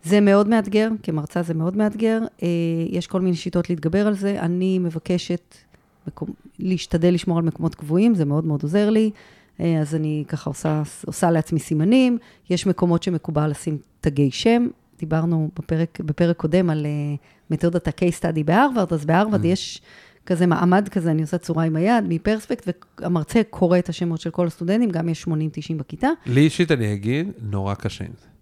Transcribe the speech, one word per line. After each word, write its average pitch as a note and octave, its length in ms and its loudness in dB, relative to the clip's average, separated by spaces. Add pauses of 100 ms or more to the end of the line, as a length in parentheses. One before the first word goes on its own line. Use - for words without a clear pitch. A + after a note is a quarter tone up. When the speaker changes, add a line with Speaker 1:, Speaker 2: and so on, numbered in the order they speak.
Speaker 1:
זה G3+ 160 4
מאוד G3+ 280 6
מאתגר, G#3+ 400 2 (140)
כמרצה D#3 400 -4
זה E3 120 -4
מאוד E3 220 -2
מאתגר. G#3+ 420 0 (240)
אה, E3+ 60 -2 (420)
יש F3 160 -4
כל F#3+ 140 -4
מיני F3+ 160 0
שיטות F3 340 -4
להתגבר E3+ 360 0
על G#3 80 2
זה. G3 260 -2
אני F3+ 380 0
מבקשת F3 760 -4 (520)
מקום-, - 240 -10 (280)
להשתדל F3 560 0
לשמור E3+ 240 0
על E3 60 0
מקומות D#3+ 300 -2
קבועים, F#3 400 2
זה E3+ 100 2
מאוד D3 220 0
מאוד D3 160 -2
עוזר G3+ 280 0
לי. A3 200 4 (500)
אה, E3 200 2
אז D3+ 140 -2
אני D3+ 340 -2
ככה - 220 -6
עושה, D3+ 320 -2 (240)
עושה - 240 0
לעצמי D#3+ 300 0
סימנים. A#3 580 2 (320)
יש F3+ 160 0
מקומות F3 360 2
שמקובל D#3 480 -2
לשים D3 280 -6 (220)
תגי C#3+ 300 2
שם. A#3 360 2 (320)
דיברנו D#3+ 600 0
בפרק, E3 420 -4
בפרק E3+ 360 0
קודם F3 340 2
על, D3+ 160 -2
אה, D3 40 -4 (600)
מתודת E3 380 0
ה-case E3+ 320 0
study D#3+ 240 -2
בהרווארד. G#3+ 480 2
אז D3+ 120 -2
בהרווארד F#3 400 2
Speaker 2:
Mm. - 20 2
Speaker 1:
יש - 340 -2 (460)
כזה F3 200 2
מעמד F3+ 420 4
כזה, E3+ 220 -2
אני D#3 120 2
עושה D#3 160 -4
צורה E3 260 -2
עם D#3+ 120 0
היד, G#3+ 320 2
מפרספקט, G#3+ 600 -2 (320)
והמרצה F3 400 0 (100)
קורא F3+ 280 2
את F3 100 -2
השמות E3+ 320 -4
של E3+ 100 -6
כל F3 160 -2
הסטודנטים, G3 440 0
גם E3 180 -2
יש D#3+ 140 -4
שמונים, D#3 300 -2
תשעים D#3 260 -8
בכיתה. - 300 -4 (180)
Speaker 2:
לי B2+ 140 2
אישית, D#3 320 4
אני A2+ 200 0
אגיד, B2 380 -2 (120)
נורא G2+ 320 -4
קשה - 300 -8
עם - 60 -12 (100)
זה. - 60 -20 (160)